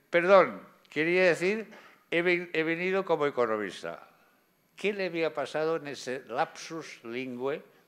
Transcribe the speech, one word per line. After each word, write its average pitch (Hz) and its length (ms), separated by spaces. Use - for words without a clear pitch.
"Perdón, 170 580
quería 175 360
decir, 185 440
he 170 120
ve-, 175 320
he 160 80
venido 180 420
como 165 220
economista." 107 840
¿Qué 208 180
le 196 120
había 165 280
pasado 156 420
en 143 120
ese 131 380
lapsus 151 760
lingüe 127 580